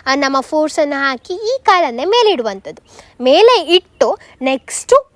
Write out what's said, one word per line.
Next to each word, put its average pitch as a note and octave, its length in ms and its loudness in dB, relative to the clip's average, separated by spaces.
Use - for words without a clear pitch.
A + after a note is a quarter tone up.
ಆ, C4 80 0
ನಮ್ಮ C#4 260 -2
ಫೋರ್ಸನ್ನ D4+ 560 -2
ಹಾಕಿ C#4 380 -6
ಈ A4+ 300 -4
ಕಾಲನ್ನೇ D4 400 0
ಮೇಲೆ G#4+ 280 2
ಇಡುವಂಥದ್ದು. G#3+ 460 -8
ಮೇಲೆ F#4 420 4
ಇಟ್ಟು D4 560 -2
ನೆಕ್ಸ್ಟು C4+ 720 -2